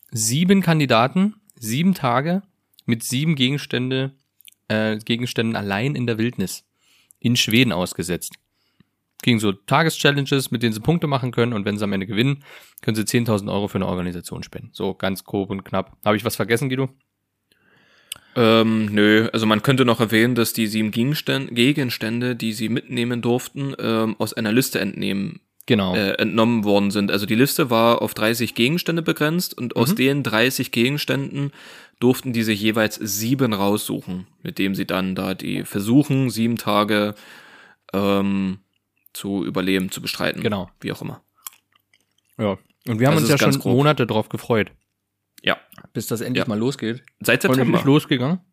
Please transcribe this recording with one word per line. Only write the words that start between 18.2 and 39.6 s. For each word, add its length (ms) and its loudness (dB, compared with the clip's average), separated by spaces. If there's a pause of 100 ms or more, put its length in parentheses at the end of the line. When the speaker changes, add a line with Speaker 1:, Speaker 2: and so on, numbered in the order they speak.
Speaker 2:
Ähm, 520 4
nö. 460 6
Also 140 0
man 160 4
könnte 220 4
noch 160 2
erwähnen, 340 2
dass 200 0
die 120 0
sieben 240 -2
Gegenstän-, 640 -2
Gegenstände, 800 0
die 200 -4
sie 160 -4
mitnehmen 520 -2
durften, 560 -2
ähm, 400 0
aus 140 -4
einer 200 -2
Liste 280 0
entnehmen, 600 -4 (260)
Speaker 1:
Genau. 280 2
Speaker 2:
äh, 200 0
entnommen 500 2
worden 260 2
sind. 200 0
Also 160 -2
die 80 0
Liste 340 2
war 320 4
auf 140 -2
dreißig 400 -2
Gegenstände 480 0
begrenzt 540 -2
und 200 -6
aus 160 2
Speaker 1:
Mhm. 40 0
Speaker 2:
den 260 2
dreißig 500 0
Gegenständen 800 -2 (480)
durften 320 2
die 100 0
sich 200 0
jeweils 340 2
sieben 560 -2
raussuchen, 760 -2 (160)
mit 160 -10
dem 160 0
sie 120 -4
dann 280 -2
da 200 -4
die 300 -8
versuchen, 680 2
sieben 260 0
Tage, 580 2 (800)
ähm, 680 0 (520)
zu 320 -6
überleben, 460 -2